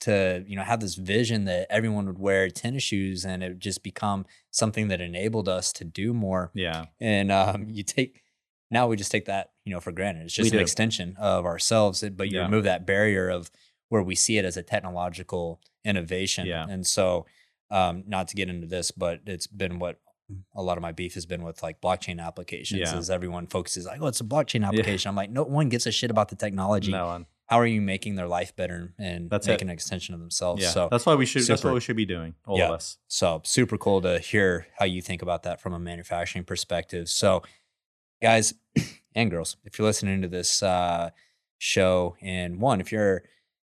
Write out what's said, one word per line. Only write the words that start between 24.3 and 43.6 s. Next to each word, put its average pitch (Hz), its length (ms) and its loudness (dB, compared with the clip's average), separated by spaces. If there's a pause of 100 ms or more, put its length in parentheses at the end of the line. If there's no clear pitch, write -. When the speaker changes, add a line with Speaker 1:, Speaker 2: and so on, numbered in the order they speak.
Speaker 2:
Yeah. 104 60 2
Speaker 1:
application." 101 420 2
I'm 101 60 -4
like, 101 160 -4
"No 127 100 0
one 139 280 2
gives 117 180 0
a 120 40 0
shit 120 200 0
about 107 180 4
the 104 60 -12
technology. 98 560 0
Speaker 2:
No 92 160 -2
one. 87 180 -8 (220)
Speaker 1:
How 117 120 6
are 120 60 6
you 110 160 2
making 98 320 -2
their 92 140 -4
life 87 280 -2
better 87 440 -6
and 87 320 -6
Speaker 2:
That's 104 160 0
Speaker 1:
making 98 220 2
Speaker 2:
it. - 20 -4
Speaker 1:
an - 20 -8
extension 90 400 -8
of 85 60 -12
themselves?" 87 420 -2
Speaker 2:
Yeah. 90 80 4
Speaker 1:
So 87 220 2
Speaker 2:
That's 120 160 4
why 160 80 8
we 131 100 4
should, 131 200 2
that's 120 160 4
Speaker 1:
super. 151 80 2
Speaker 2:
what 131 40 4
we 123 80 2
should 117 140 -4
be 107 100 2
doing, 82 300 -6 (100)
all 95 140 2
Speaker 1:
Yeah. 90 60 6
Speaker 2:
of 80 100 2
us. - 320 -10
Speaker 1:
So 82 360 0
super 113 360 2
cool 98 220 4
to 87 180 2
hear 92 480 2 (100)
how 101 80 2
you 90 160 -2
think 87 220 -8
about 87 200 -2
that 87 180 -6
from 92 120 -6
a 85 60 -6
manufacturing 87 680 -6
perspective. 85 640 -6
So 98 320 4 (800)
guys 113 320 4 (220)
<clears throat> - 400 -4
and 110 160 2
girls, 82 320 -4
if - 160 -12
you're 107 80 4
listening 98 340 2
to 92 60 0
this, 87 340 -2
uh, 87 480 2 (480)
show, 92 640 2
and 90 400 -4
one, 117 200 4
if 85 100 -10
you're 101 320 2 (500)